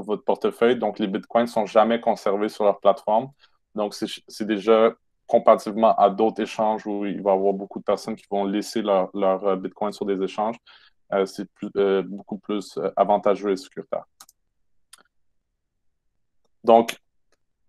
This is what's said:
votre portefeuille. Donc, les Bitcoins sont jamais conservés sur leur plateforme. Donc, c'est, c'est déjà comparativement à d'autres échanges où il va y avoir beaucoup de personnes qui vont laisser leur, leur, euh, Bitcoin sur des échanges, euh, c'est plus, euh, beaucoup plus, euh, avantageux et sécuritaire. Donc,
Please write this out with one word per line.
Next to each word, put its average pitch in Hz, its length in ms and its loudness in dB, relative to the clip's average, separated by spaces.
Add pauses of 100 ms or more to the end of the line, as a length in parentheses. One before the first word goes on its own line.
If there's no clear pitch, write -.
votre 101 240 -6
portefeuille. 117 520 0
Donc, 107 220 -6
les 107 80 0
Bitcoins 107 400 -2
sont 113 180 -4
jamais 113 360 2
conservés 104 480 -2
sur 104 160 -4
leur 101 160 2
plateforme. 107 480 2 (440)
Donc, 104 200 -4
c'est, - 140 -8 (200)
c'est - 180 -10
déjà 110 460 4 (360)
comparativement 110 680 4
à 101 140 4
d'autres 104 320 0
échanges 107 440 -4
où 104 200 -6
il 95 160 -6
va 98 100 0
y - 40 4
avoir 98 180 0
beaucoup 98 260 -8
de - 60 -12
personnes 104 320 -4
qui - 120 -20
vont 101 140 -4
laisser 101 380 -4
leur, 98 320 0
leur, 98 320 0
euh, 95 100 2
Bitcoin 98 380 -8
sur 104 120 -8
des 98 160 -2
échanges, 107 360 -4 (560)
euh, 98 120 2
c'est 95 300 -12
plus, 104 200 -10
euh, 98 300 2
beaucoup 98 320 -12
plus, 101 400 -8
euh, - 180 -4
avantageux 101 560 0
et 95 60 -2
sécuritaire. - 480 -12 (2500)
Donc, 117 340 6 (720)